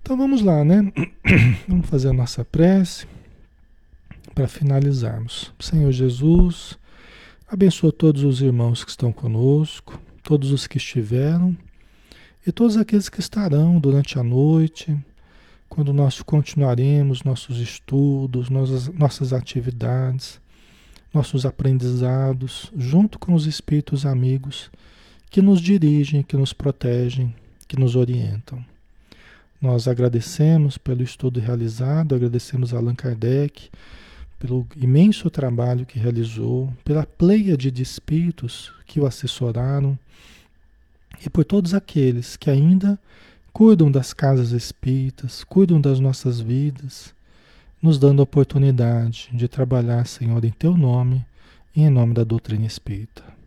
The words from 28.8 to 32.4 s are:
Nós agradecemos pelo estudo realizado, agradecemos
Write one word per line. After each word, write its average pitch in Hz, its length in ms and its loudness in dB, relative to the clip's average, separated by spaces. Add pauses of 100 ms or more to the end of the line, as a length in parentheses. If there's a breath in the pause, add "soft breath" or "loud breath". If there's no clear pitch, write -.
Nós 123 300 0
agradecemos 127 880 0
pelo 127 260 -6
estudo 123 380 -6
realizado, 123 760 -2
agradecemos 123 600 -2